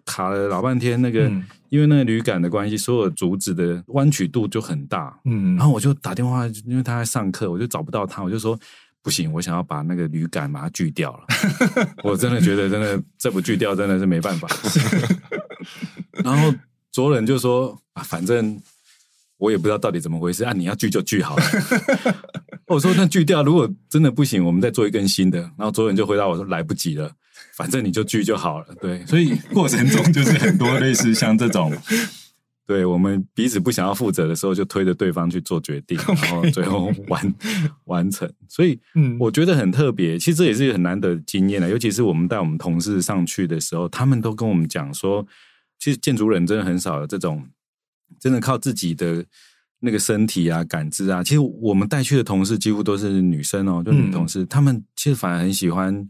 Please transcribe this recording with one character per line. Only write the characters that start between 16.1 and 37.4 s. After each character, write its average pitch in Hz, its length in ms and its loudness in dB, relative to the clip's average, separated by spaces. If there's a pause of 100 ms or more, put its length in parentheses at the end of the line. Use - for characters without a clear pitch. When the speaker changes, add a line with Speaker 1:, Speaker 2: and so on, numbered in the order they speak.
Speaker 1:
然 131 120 2
后 151 160 4 (380)
卓 139 240 2
人 110 100 0
就 131 140 2
说 123 400 0 (140)
：“啊， - 100 -12
反 82 220 -6
正 110 340 0 (760)
我 101 120 0
也 107 80 2
不 85 60 -2
知 104 60 2
道 104 80 0
到 104 120 0
底 87 80 -4
怎 82 140 -6
么 82 80 -4
回 87 140 -2
事， 104 100 -4
啊， 120 80 -2
你 92 140 -2
要 101 100 -2
锯 107 140 -2
就 98 120 0
锯 98 200 -2
好 - 160 -2
了。” 165 60 2 (800)
<laughs> - 440 -18
我 170 100 4
说 180 200 2
：“那 190 80 6
锯 170 180 4
掉， 151 200 4
如 147 100 4
果 117 200 4 (160)
真 156 140 4
的 135 80 6
不 147 140 2
行， 98 180 2
我 87 80 4
们 90 100 4
再 120 80 2
做 110 160 2
一 104 60 0
根 101 160 2
新 95 240 4
的。” 87 80 0 (180)
然 - 20 -18
后 107 120 -2
卓 113 160 2
人 98 80 2
就 104 100 2
回 101 120 2
答 101 100 2
我 85 80 0
说 95 160 -6
：“来 82 100 -2
不 80 120 -4
及 80 220 -4
了， 76 160 -8 (420)
反 - 160 -8
正 127 140 -2
你 98 80 -2
就 107 100 0
锯 104 220 0
就 104 140 0
好 78 220 -4
了。” 78 80 -18 (120)
对， 90 260 -6
所 160 140 4
以 143 160 4 (160)
过 185 160 2
程 - 220 2
中 175 240 4
就 143 100 4
是 123 140 4
很 95 200 2
多 127 220 2
类 131 140 2
似 113 200 2
像 110 240 2
这 117 120 2
种， 85 200 2 (500)
<laughs> - 460 -20
对， 98 200 0
我 90 120 2
们 95 360 0
彼 113 120 0
此 113 140 0
不 87 100 0
想 92 160 0
要 98 80 0
负 104 160 -2
责 87 160 0
的 80 80 0
时 82 120 -6
候， 95 100 0
就 98 80 0
推 95 220 -2
着 92 80 2
对 92 180 0
方 85 180 -2
去 87 120 -4
做 85 180 -4
决 71 220 -8
定， 85 180 -6
Speaker 2:
OK。 180 220 0
Speaker 1:
然 156 100 -2
后 170 200 2
最 90 120 -2
后 95 260 -2 (200)
完-， - 260 -2 (280)